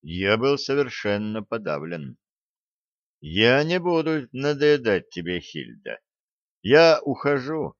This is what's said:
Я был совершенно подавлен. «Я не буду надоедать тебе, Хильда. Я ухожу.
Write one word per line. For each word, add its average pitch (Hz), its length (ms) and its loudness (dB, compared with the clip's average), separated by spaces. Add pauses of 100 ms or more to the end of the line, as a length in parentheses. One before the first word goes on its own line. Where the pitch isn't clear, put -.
Я 95 340 0
был 139 220 2
совершенно 107 840 -2
подавлен. 82 760 -8 (1000)
«Я 110 420 2
не 170 160 -2
буду 160 540 -2
надоедать 139 800 0
тебе, 87 300 -6
Хильда. 60 600 -14 (640)
Я 156 400 6
ухожу. 139 760 -4